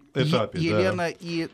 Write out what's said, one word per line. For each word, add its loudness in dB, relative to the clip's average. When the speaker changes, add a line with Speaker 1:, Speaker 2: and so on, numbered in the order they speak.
Speaker 1:
Е-, 2
Speaker 2:
этапе, 0
да. 0
Speaker 1:
Елена 2
и -6